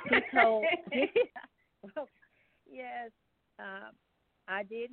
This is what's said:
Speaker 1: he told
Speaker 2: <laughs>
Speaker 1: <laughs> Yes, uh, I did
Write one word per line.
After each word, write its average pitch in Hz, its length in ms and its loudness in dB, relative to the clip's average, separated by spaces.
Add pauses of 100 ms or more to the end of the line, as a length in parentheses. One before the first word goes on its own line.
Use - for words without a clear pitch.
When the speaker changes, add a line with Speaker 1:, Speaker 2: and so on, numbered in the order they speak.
Speaker 1:
he 247 100 6 (120)
told 226 340 6 (260)
Speaker 2:
<laughs> - 0 - (920)
Speaker 1:
<laughs> 247 240 -10 (640)
Yes, 247 400 -12 (480)
uh, 202 320 -12 (560)
I 196 160 -4
did 226 300 -8